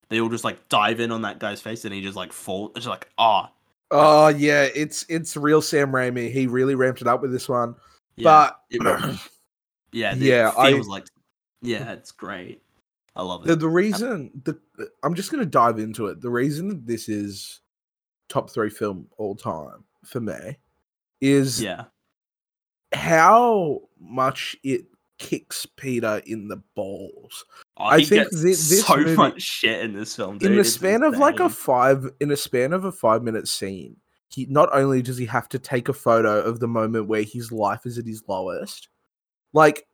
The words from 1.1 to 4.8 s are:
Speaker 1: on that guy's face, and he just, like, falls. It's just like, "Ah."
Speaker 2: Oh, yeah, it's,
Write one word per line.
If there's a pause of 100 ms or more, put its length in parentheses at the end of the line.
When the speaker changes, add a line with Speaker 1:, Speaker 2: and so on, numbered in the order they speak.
Speaker 1:
on
that
guy's
face,
and
he
just,
like,
falls.
It's
just
like, (100)
"Ah." (400)
Speaker 2:
Oh,
yeah, (100)
it's,